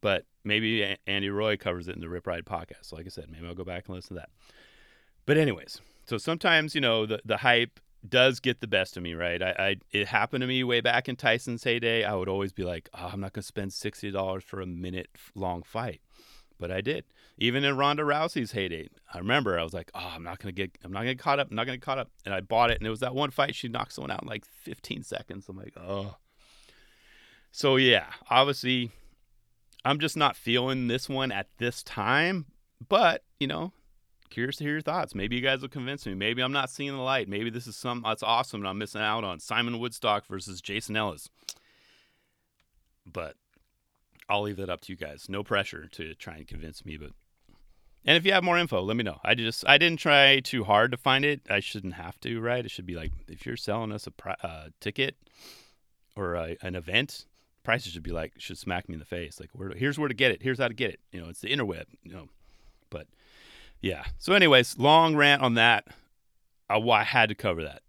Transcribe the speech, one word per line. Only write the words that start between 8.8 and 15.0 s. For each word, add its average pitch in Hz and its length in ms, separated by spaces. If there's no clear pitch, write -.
of 90 60
me, 85 100
right? 87 280
I, 92 160
I, 98 180
it 104 160
happened 120 340
to 127 60
me 127 180
way 120 160
back 123 260
in 127 80
Tyson's 117 480
heyday. 117 400
I 104 120
would 92 120
always 98 240
be 92 140
like, 85 280
"Oh, 90 200
I'm 98 80
not 98 100
gonna 104 120
spend 98 280
sixty 104 400
dollars 95 320
for - 160
a 92 60
minute 90 500